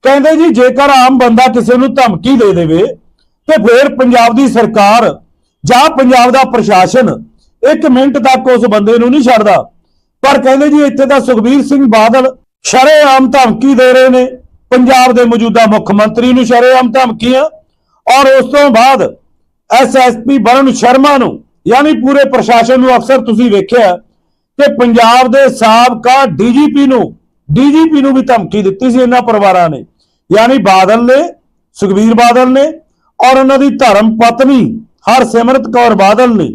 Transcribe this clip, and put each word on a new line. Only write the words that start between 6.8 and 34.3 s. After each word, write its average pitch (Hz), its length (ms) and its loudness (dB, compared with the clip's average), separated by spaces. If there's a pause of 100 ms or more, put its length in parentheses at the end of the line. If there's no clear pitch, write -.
ਇੱਕ 320 260 0
ਮਿੰਟ 262 300 0
ਤੱਕ 262 300 0
ਉਸ 247 220 0
ਬੰਦੇ 214 280 0
ਨੂੰ 240 120 0
ਨਹੀਂ 285 120 0
ਛੱਡਦਾ। 214 400 0 (600)
ਪਰ 269 200 0
ਕਹਿੰਦੇ 269 260 0
ਜੀ 294 160 2
ਇੱਥੇ 262 220 -2
ਤਾਂ 277 140 0
ਸੁਖਬੀਰ 247 440 -2
ਸਿੰਘ 277 240 -2
ਬਾਦਲ 233 460 0 (300)
ਸ਼ਰੇਆਮ 269 680 2
ਧਮਕੀ 269 440 0
ਦੇ 254 180 2
ਰਹੇ 262 160 2
ਨੇ 254 180 0 (440)
ਪੰਜਾਬ 254 420 2
ਦੇ 240 120 2
ਮੌਜੂਦਾ 226 420 0
ਮੁੱਖ 214 260 -2
ਮੰਤਰੀ 220 400 0
ਨੂੰ, 254 140 0
ਸ਼ਰੇਆਮ 247 460 2
ਧਮਕੀਆਂ। 247 500 -2 (640)
ਔਰ 269 280 2
ਉਸ 254 180 0
ਤੋਂ 285 180 2
ਬਾਅਦ 247 320 2 (680)
ਐਸ 247 260 0
ਐਸ 247 220 2
ਪੀ 269 220 -4
ਵਰੁਣ 254 340 0
ਸ਼ਰਮਾ 269 440 0
ਨੂੰ, 185 240 -6 (260)
ਯਾਨੀ 285 320 0
ਪੂਰੇ 277 300 0
ਪ੍ਰਸ਼ਾਸਨ 240 500 0
ਨੂੰ, 254 160 0
ਅਕਸਰ 254 280 -2
ਤੁਸੀਂ 226 260 -2
ਵੇਖਿਆ 202 460 0
ਕਿ - 800 -6
ਪੰਜਾਬ 240 580 2
ਦੇ 269 220 2
ਸਾਬਕਾ 240 720 0
ਡੀ 196 240 -4
ਜੀ 294 220 2
ਪੀ 277 120 0
ਨੂੰ, 254 160 0 (460)
ਡੀ 247 240 0
ਜੀ 320 180 2
ਪੀ 294 120 -2
ਨੂੰ 269 120 -2
ਵੀ 262 100 0
ਧਮਕੀ 214 380 -4
ਦਿੱਤੀ 196 280 -4
ਸੀ 247 100 0
ਇਹਨਾਂ 247 220 0
ਪਰਿਵਾਰਾਂ 196 480 0
ਨੇ, 131 140 -12 (460)
ਯਾਨੀ 233 300 2
ਬਾਦਲ 190 460 0
ਨੇ, 262 160 2 (540)
ਸੁਖਬੀਰ 202 380 -2
ਬਾਦਲ 240 360 2
ਨੇ 269 160 0 (520)
ਔਰ 262 200 2
ਉਹਨਾਂ 269 200 0
ਦੀ 277 180 0
ਧਰਮ 220 420 0
ਪਤਨੀ 247 420 0 (500)